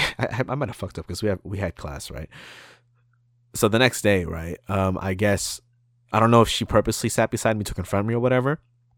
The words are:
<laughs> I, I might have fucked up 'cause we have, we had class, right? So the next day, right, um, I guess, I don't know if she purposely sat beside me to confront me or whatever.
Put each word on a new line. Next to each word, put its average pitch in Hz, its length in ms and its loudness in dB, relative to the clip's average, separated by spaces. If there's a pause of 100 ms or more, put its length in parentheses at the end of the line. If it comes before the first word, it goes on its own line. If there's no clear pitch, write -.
<laughs> - 100 -10
I, 123 280 -2
I - 80 -6
might 139 140 -4
have 101 60 -12
fucked - 240 -10
up 85 80 -12
'cause 90 160 -8
we 107 60 0
have, 92 140 -2
we 95 140 -8
had 95 180 -6
class, - 360 -12
right? - 180 -12 (1200)
So - 140 2
the 107 120 2
next 123 220 2
day, 98 240 2
right, 82 420 -8
um, 95 340 0
I 95 140 -4
guess, 101 440 0 (520)
I 104 80 2
don't 113 120 6
know 117 100 10
if 107 80 6
she - 160 -4
purposely 113 440 2
sat 110 220 2
beside 113 260 0
me 104 60 -2
to - 100 -6
confront 101 340 -2
me 113 60 0
or 120 60 0
whatever. 127 400 2 (380)